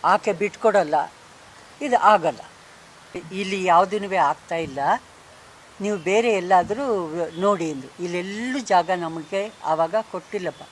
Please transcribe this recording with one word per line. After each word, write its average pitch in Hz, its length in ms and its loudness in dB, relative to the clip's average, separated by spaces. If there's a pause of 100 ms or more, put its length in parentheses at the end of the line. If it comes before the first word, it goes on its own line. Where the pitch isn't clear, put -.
ಆಕೆ 202 280 2
ಬಿಟ್ಕೊಡಲ್ಲ, 180 760 0 (680)
ಇದು 247 160 0
ಆಗಲ್ಲ. 165 420 4 (920)
ಇಲ್ಲಿ 190 340 -4
ಯಾವುದೂನುವೆ 190 520 2
ಆಗ್ತಾ 156 380 0
ಇಲ್ಲ, 147 240 -6 (1000)
ನೀವು 208 160 -2
ಬೇರೆ 208 360 2
ಎಲ್ಲಾದರೂ 190 500 2 (560)
ನೋಡಿ 180 320 0
ಅಂದ್ರು. 135 320 -10
ಇಲ್ಲೆಲ್ಲೂ 202 560 -6
ಜಾಗ 185 360 2
ನಮಗೆ 170 580 -6 (100)
ಆವಾಗ 165 320 0 (160)
ಕೊಟ್ಟಿಲ್ಲಪ್ಪ 180 600 -8